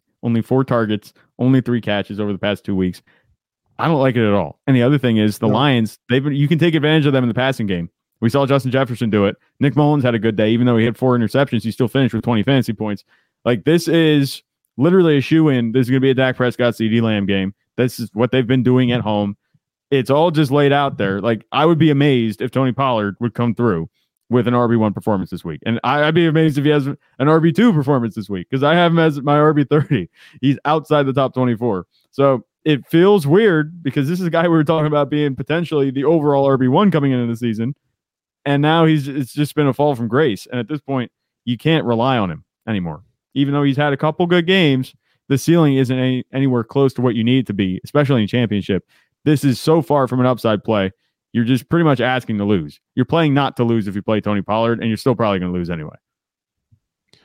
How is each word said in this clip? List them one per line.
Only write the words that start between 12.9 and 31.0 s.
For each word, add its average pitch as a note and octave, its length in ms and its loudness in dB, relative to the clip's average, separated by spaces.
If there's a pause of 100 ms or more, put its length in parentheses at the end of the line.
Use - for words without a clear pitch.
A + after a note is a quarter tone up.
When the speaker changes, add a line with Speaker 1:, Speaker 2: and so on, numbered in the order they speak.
Speaker 1:
Like, - 180 0
this E3 240 2
is D3+ 560 0 (340)
literally E3 400 4
a C3 40 2
shoe-in. C3+ 500 2
This B2+ 140 2
is A#2 40 -4
gonna C3 120 2
be C3+ 80 2
a C3 60 2
Dak C3 200 0
Prescott, A#2+ 400 0
C A2+ 140 -2
D A2+ 100 0
Lamb G#2+ 260 0
game. G2 280 -2 (240)
This B2+ 220 -2
is A2+ 140 -8
what A#2 180 -2
they've B2+ 160 0
been B2+ 160 0
doing B2+ 280 2
at A#2+ 100 -2
home. G#2 360 -4 (540)
It's C3 180 0
all D#3 220 2
just D3 200 0
laid C#3+ 220 2
out C#3 240 -2
there. G2 240 -2
Like, A2+ 300 -4
I C#3+ 140 0
would E3+ 120 2
be D#3 140 4
amazed C3 500 0
if A#2+ 100 -6
Tony C3 200 0
Pollard A2 480 -2
would A#2 160 -6
come A#2+ 200 -2
through F#2 340 -2 (400)
with A#2 180 2
an B2 80 0
R A#2+ 120 2
B A#2 80 0
one A2 180 2
performance F#2+ 360 -4
this F2+ 160 -12
week. D#2 200 -10
And A2+ 180 -2
I, D3 220 0
I'd D#3+ 100 0
be E3+ 100 4
amazed D#3 320 2
if C#3+ 80 -2
he D3+ 60 4
has C#3+ 160 0
an C#3+ 100 -8 (220)
R D#3 200 4
B E3 120 4
two A3+ 200 2
performance C3 440 0
this G#2 140 -8
week, F#2 200 -8
'cause C3+ 140 -2
I D3 100 2
have F3 180 2
him E3 80 2
as D3+ 220 0
my C#3+ 160 2
R D3+ 160 4
B D3 100 2
thirty. C3+ 460 0 (320)
He's C3 240 2
outside D3+ 380 0